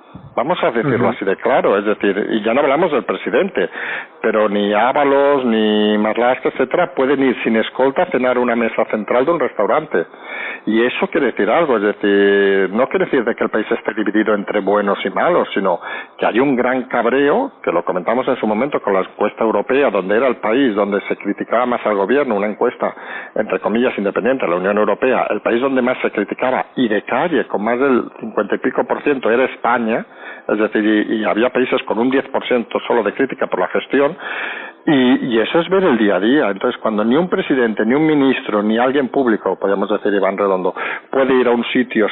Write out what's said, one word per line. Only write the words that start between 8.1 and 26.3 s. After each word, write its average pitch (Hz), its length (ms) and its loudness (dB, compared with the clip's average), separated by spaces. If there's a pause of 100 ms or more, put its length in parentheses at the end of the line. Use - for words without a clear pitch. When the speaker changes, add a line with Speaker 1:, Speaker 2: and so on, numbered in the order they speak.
Speaker 1:
a - 20 0
una 120 160 0
mesa 113 300 0
central 110 400 0
de 160 60 2
un 165 80 0
restaurante. 110 640 0 (600)
Y 113 180 2
eso 127 240 0
quiere 143 200 0
decir 104 220 0
algo, 139 280 2
es 101 60 -2
decir, 101 880 2
no 120 180 0
quiere 185 160 0
decir 131 180 0
de 110 120 -2
que - 80 -4
el 110 60 -2
país 107 220 -4
esté 113 220 -4
dividido 104 400 0
entre 101 280 -2
buenos 101 440 0
y 98 40 -4
malos, 120 440 0
sino 95 260 0 (380)
que - 80 -2
hay 101 140 0
un 139 160 2
gran 123 280 0
cabreo, 143 720 0 (100)
que 90 80 -2
lo 85 140 0
comentamos 113 420 -2
en 131 100 2
su 113 100 -2
momento 123 340 -2
con 101 120 -2
la 95 80 2
encuesta - 420 -2
europea, 113 480 2
donde 98 260 0
era 131 100 2
el 117 100 0
país 113 380 0
donde 101 320 0
se 101 100 -4
criticaba 113 480 -2
más 120 200 -2
al 107 100 2
gobierno, 113 400 2
una 101 120 -2
encuesta, 107 460 -2 (420)
entre 104 240 -2
comillas, 117 380 0
independiente, 101 500 0
la 85 80 0
Unión 98 220 0
Europea, 104 520 0
el 104 120 -4
país 117 200 0
donde 131 200 0
más 123 200 0
se 110 100 0
criticaba, 117 540 -2 (100)